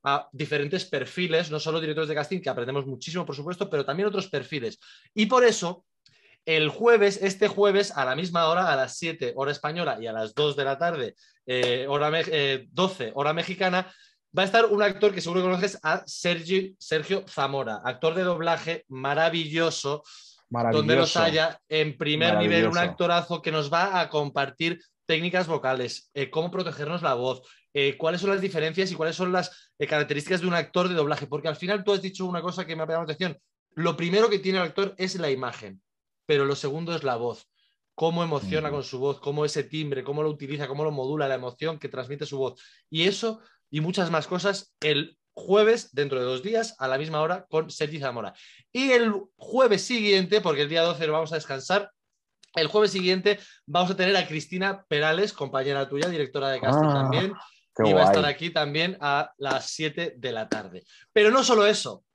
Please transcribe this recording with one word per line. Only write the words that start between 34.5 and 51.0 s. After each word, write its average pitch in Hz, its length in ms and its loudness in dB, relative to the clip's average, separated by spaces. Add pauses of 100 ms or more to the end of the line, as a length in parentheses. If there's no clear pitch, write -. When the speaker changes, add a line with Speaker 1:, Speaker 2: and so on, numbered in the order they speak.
Speaker 1:
el 180 80 2
actor 190 320 -2
es 190 180 -4
la 160 160 -2
imagen, 117 500 -6 (440)
pero 143 180 2
lo 139 140 0
segundo 160 360 -6
es 151 100 -6
la 127 120 0
voz. 117 320 -6 (480)
Cómo 165 260 0
emociona 156 460 -2
Speaker 2:
Ujú. 143 80 -4
Speaker 1:
con 139 80 -6
su 131 160 -10
voz, 135 220 -2
cómo 147 240 -2
ese 147 180 -2
timbre, 139 400 -6
cómo 143 180 -4
lo 156 80 0
utiliza, 147 380 -8
cómo 139 160 -6
lo 156 80 0
modula, 143 380 -2
la 131 60 0
emoción 151 440 -8
que 143 80 -12
transmite 135 380 -10
su 139 120 -10
voz. 131 240 -4 (280)
Y 160 180 2
eso 220 320 -2 (300)
y 147 100 -4
muchas 170 320 0
más 156 160 0
cosas 190 540 -4
el 151 360 0 (160)
jueves, 214 600 4
dentro 139 260 -2
de 123 60 0
dos 127 180 -4
días, 220 340 -2
a 131 120 -4
la 131 80 0
misma 156 240 -2
hora, 180 280 -2
con 160 200 -2
Sergi 151 300 -6
Zamora. 117 340 -6 (400)
Y 262 180 0
el 233 220 6 (240)
jueves 226 440 2
siguiente, 208 600 2
porque 147 220 0
el 143 60 -2
día 165 120 2
doce 165 260 0